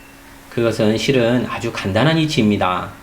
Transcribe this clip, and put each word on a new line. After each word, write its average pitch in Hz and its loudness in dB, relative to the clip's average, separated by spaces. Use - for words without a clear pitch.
그것은 110 0
실은 120 0
아주 113 -6
간단한 123 0
이치입니다. 98 0